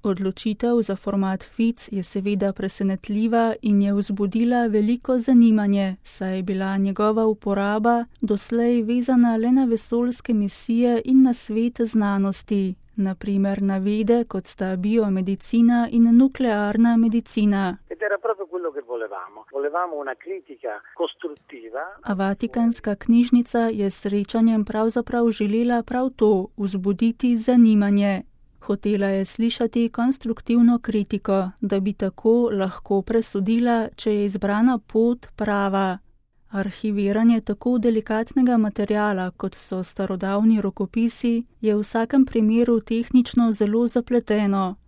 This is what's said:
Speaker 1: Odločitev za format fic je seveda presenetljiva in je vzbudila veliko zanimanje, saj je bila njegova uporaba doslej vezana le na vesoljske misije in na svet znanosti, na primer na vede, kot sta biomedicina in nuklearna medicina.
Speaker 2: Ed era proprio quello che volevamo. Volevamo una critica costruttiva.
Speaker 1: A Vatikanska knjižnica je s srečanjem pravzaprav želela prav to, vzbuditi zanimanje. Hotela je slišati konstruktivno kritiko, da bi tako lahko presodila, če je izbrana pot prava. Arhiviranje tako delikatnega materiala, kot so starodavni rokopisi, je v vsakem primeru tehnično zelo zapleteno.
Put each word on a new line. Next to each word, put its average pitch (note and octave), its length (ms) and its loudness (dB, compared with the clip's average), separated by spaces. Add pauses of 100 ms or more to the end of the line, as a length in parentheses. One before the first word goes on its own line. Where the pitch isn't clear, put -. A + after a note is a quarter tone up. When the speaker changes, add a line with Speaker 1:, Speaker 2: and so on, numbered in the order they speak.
Speaker 1:
Odločitev G#3 760 -2
za G3 140 -4
format F#3+ 460 -4
fic - 500 -4
je G3 100 -4
seveda G3 500 -2
presenetljiva G#3 1080 -2
in G3+ 200 2
je G3+ 120 2
vzbudila A3 720 0
veliko A3+ 520 0
zanimanje, G#3+ 840 4
saj F#3+ 340 -6
je F#3+ 60 -4
bila F#3+ 340 -4
njegova G#3 500 0
uporaba G#3+ 800 0 (160)
doslej A#3 600 0
vezana A#3+ 540 2
le A#3 160 0
na C4+ 120 4
vesoljske A#3+ 680 -2
misije A3+ 720 0
in C4 180 6
na B3+ 120 4
svet A#3 460 -2
znanosti, G3 920 -2 (220)
na F#3+ 180 -2
primer G3 480 -2
na G3 160 0
vede, G#3+ 460 2
kot F#3+ 220 -8
sta F#3+ 300 -4
biomedicina G#3 1120 2
in A#3 260 6
nuklearna A#3 800 2
medicina. G#3 840 0 (100)
Speaker 2:
Ed - 140 -10
era G3+ 160 -2
proprio G3 280 -4
quello E3+ 240 -6
che C#3 160 -8
volevamo. G#2 680 -10
Volevamo D3+ 440 -4
una C#3 180 -8
critica D#3 680 -12 (140)
costruttiva. C#3+ 880 -10 (200)
Speaker 1:
A G#3 120 -6
Vatikanska A3 800 -4
knjižnica A#3+ 640 2
je A3 320 -2
s - 100 -8
srečanjem G#3+ 640 0
pravzaprav A#3 680 0
želela A3+ 520 0
prav B3+ 280 -4
to, G#3 360 2 (100)
vzbuditi G3+ 800 0
zanimanje. G#3 840 4 (440)
Hotela G3+ 400 -2
je G3 180 0
slišati A#3 640 -2
konstruktivno A#3+ 880 2
kritiko, G3 720 -2 (100)
da G3 200 -2
bi G3 120 -2
tako A3+ 600 0
lahko F#3+ 500 -2
presodila, A3+ 920 0
če - 160 -2
je G#3 120 0
izbrana G#3 540 0
pot A#3 480 0 (100)
prava. G3 640 -2 (520)
Arhiviranje G#3 880 0
tako B3 380 -2
delikatnega A#3 800 0
materiala, G#3 760 0
kot - 240 -8
so - 300 -8
starodavni G3+ 760 0
rokopisi, A3+ 840 -2 (160)
je G#3+ 160 0
v G#3+ 40 0
vsakem A#3 460 2
primeru A3+ 540 2
tehnično A#3 720 0
zelo G#3+ 340 0
zapleteno. G#3 880 0 (140)